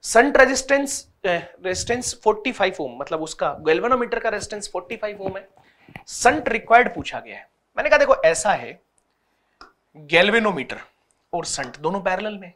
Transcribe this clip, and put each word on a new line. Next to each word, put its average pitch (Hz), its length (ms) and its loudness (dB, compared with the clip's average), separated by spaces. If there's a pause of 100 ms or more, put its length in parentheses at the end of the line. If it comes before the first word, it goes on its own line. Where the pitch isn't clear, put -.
संट 277 320 4
रेजिस्टेंस, 269 640 4 (240)
अ, 196 40 0
रेजिस्टेंस 185 840 -4 (100)
फ़ोर्टी 214 280 0
फ़ाइव 190 280 0
ओम, 127 200 -8
मतलब 160 220 -6
उसका 156 380 -4
गैल्वेनोमीटर 226 580 2
का 226 100 -2
रेजिस्टेंस 208 440 -6
फ़ोर्टी 190 240 -8
फ़ाइव 208 260 -8
ओम 190 140 -6
है। 196 120 -14 (580)
संट 294 420 2
रिक्वायर्ड 226 460 4
पूछा 135 260 -8
गया 104 160 -16
है। - 120 -20 (280)
मैंने 285 140 -2
कहा 294 80 4
देखो 269 160 4 (100)
ऐसा 165 280 2
है, 131 280 -8 (1160)
गैल्वेनोमीटर 170 840 2 (520)
और 165 120 -4
संट - 320 -8
दोनों 170 240 -4
पैरेलल 196 380 -4
में 180 180 -18